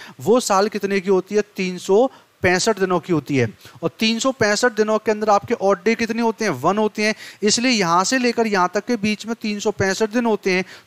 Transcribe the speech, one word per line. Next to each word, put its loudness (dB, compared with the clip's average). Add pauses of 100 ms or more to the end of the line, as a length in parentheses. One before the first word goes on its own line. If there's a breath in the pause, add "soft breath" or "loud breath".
(200 loud breath)
वो 2
साल 2
कितने -4
की -4
होती 0
है? 2
तीन -6
सौ 2 (380 loud breath)
पैंसठ 2
दिनों 0
की -4
होती -2
है। 2 (360 loud breath)
और -2 (100)
तीन 0
सौ 0
पैंसठ 0
दिनों 0
के -2
अंदर 2
आपके 2
ऑड 0
डे 2
कितने -2
होते -2
हैं? 2
वन 0
होते -2
हैं। 0 (300 loud breath)
इसलिए 2
यहाँ 2
से 0
लेकर 0
यहाँ 0
तक -4
के -2
बीच -4
में -6
तीन -4
सौ -2
पैंसठ -2
दिन -2
होते 0
हैं, 0 (240 loud breath)